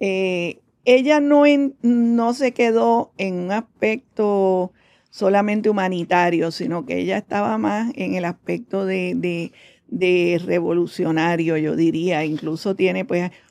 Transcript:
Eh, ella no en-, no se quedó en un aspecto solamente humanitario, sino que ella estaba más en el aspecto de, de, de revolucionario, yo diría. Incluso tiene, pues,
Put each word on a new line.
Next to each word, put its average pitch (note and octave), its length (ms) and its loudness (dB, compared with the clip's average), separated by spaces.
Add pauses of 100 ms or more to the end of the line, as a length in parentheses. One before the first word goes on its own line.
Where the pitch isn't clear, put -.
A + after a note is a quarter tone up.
Eh, F#3 580 -2 (260)
ella C4 360 4
no D4 260 6
en-, C#4 360 2
no A#3 520 2
se C4 180 -2
quedó A#3 640 2
en F#3+ 160 -4
un F3+ 180 -4
aspecto G3+ 1200 -2 (380)
solamente G#3 600 0
humanitario, F3 800 0
sino E3 360 -6
que E3+ 120 -4
ella F3+ 200 -2
estaba G#3 380 -4
más G#3+ 380 -4
en F#3 200 -6
el F3+ 100 -4
aspecto F3 600 -6
de, F#3 320 -4
de, E3+ 360 -4 (340)
de F3 580 2
revolucionario, E3+ 1120 0
yo D#3 200 -2
diría. E3 480 0
Incluso D#3 500 -4
tiene, F#3 300 0
pues, F3 260 -4 (200)